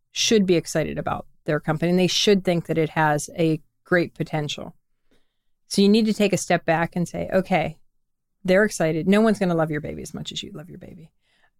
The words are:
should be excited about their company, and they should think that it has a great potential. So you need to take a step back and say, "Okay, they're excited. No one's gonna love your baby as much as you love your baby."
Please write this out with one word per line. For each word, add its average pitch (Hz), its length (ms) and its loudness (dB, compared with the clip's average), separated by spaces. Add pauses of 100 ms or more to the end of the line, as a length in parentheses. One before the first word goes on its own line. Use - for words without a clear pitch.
(120)
should 214 320 2
be 180 120 4
excited 151 420 -4
about - 280 -6 (180)
their 151 160 -2
company, 160 300 -2
and 180 80 4
they 185 80 4
should 196 380 2
think 175 220 0
that 156 100 -2
it 160 140 0
has 151 480 0
a 160 240 0 (220)
great 175 300 0
potential. - 600 -8 (920)
So - 120 0
you 202 80 6
need 214 180 4
to 214 80 0
take 202 200 2
a - 20 0
step - 300 -2
back 165 280 0
and 175 140 -2
say, 170 240 -8
"Okay, 165 460 -2 (680)
they're 185 200 4
excited. 165 440 -2
No 202 140 4
one's 220 160 2
gonna 180 160 0
love 160 160 0
your 151 100 -4
baby 156 220 -10
as - 100 -16
much 151 180 -12
as - 120 -10
you - 100 -14
love 156 160 -16
your 151 100 -18
baby." - 320 -20 (500)